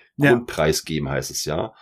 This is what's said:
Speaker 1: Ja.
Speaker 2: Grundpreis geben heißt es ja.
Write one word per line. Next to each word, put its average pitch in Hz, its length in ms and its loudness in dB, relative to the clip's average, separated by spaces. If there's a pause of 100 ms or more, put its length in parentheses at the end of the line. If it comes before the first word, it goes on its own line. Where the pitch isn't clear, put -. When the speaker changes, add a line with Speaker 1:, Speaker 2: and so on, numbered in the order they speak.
(180)
Speaker 1:
Ja. 143 160 4
Speaker 2:
Grundpreis 87 520 0
geben 73 240 -4
heißt 67 220 -4
es - 140 -6
ja. 87 360 -4